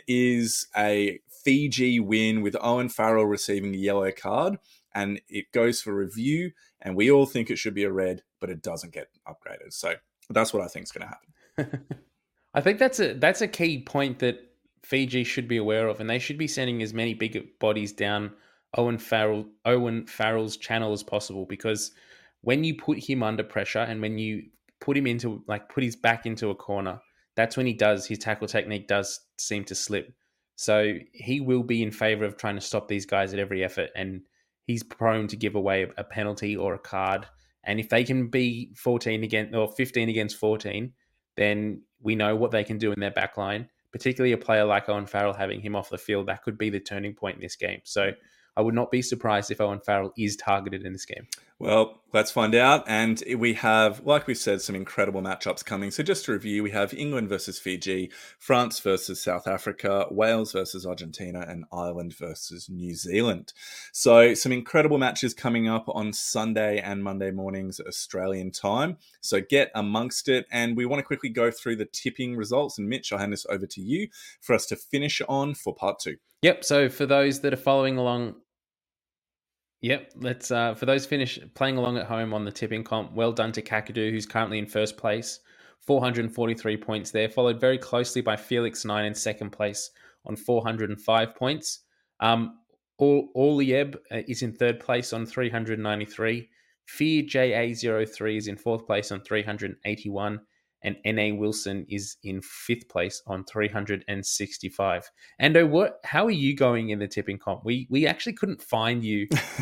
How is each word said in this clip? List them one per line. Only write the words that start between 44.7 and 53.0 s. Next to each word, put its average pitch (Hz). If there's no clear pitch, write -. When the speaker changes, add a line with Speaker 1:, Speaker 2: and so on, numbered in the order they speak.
Speaker 2:
Owen 101
Farrell, 101
having 101
him 104
off 98
the 92
field, 101
that 95
could 107
be 107
the 101
turning 101
point 95
in 92
this 92
game. 95
So 98
I 110
would 113
not 120
be 127
surprised 107
if 98
Owen 101
Farrell 98
is 104
targeted 98
in 92
this -
game. -
Speaker 1:
Well, 110
let's 107
find 110
out. 135
And 113